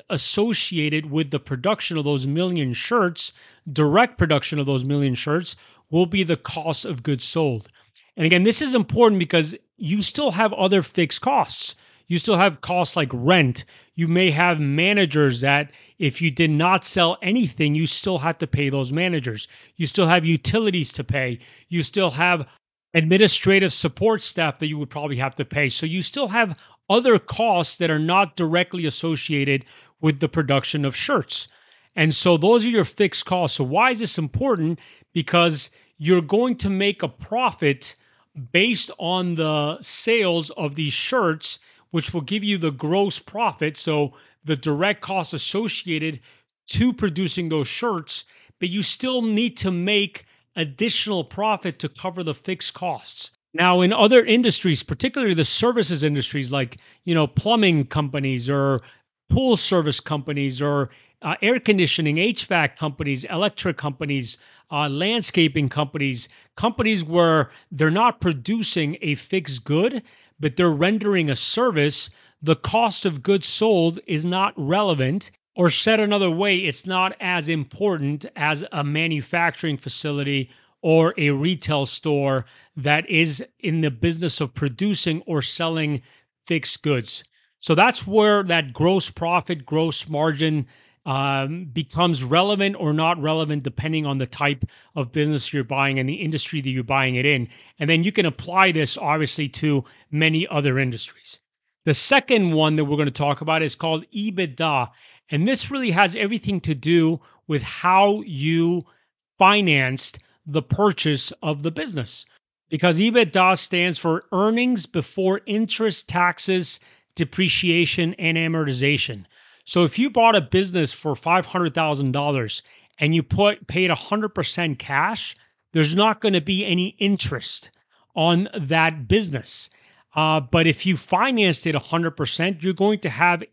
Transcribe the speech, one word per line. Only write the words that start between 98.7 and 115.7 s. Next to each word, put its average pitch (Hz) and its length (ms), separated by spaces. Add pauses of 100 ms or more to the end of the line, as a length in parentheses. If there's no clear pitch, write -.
this, 156 260
obviously, 151 520
to 143 360 (280)
many 160 340
other 139 320
industries. - 640 (460)
The 151 80
second 233 580
one 156 240
that 156 80
we're 147 140
gonna 147 120
talk 143 300
about 160 220
is 147 120
called 160 300 (100)
ebitda. 165 760 (400)
And 156 160
this 254 240
really 262 200
has 180 240
everything 208 480
to 156 120
do 160 460 (280)
with 147 140
how 202 600
you 165 640 (520)
financed 160 800 (280)
the 147 160
purchase 165 680 (120)
of 151 200
the 160 80
business. 165 540 (460)
Because 165 280
ebitda 190 600
stands 175 400
for 165 340
earnings 220 540
before 190 580
interest, 220 640